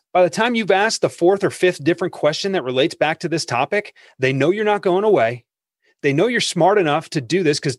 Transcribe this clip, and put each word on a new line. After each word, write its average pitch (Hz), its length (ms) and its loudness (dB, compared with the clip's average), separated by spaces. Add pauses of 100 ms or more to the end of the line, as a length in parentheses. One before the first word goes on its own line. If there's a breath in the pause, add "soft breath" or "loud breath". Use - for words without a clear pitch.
(120)
by 180 120 4
the 175 60 4
time 233 260 -2
you've 208 160 0
asked 202 300 0
the 143 80 2
fourth 196 340 0
or 165 60 0
fifth 175 340 0
different 175 300 -2
question 156 400 -2
that 170 100 -4
relates 127 320 -2
back 156 240 -2
to 165 100 -8
this 156 160 -4
topic, 147 500 -4 (240 soft breath)
they 131 140 0
know 139 180 2
you're 214 140 -2
not 208 160 0
going 190 220 0
away. 123 420 2 (560)
They 143 120 0
know 170 140 2
you're 240 140 -2
smart 180 360 2
enough 156 340 0
to 156 100 -4
do 151 220 -2
this 147 160 0
'cause 127 200 -6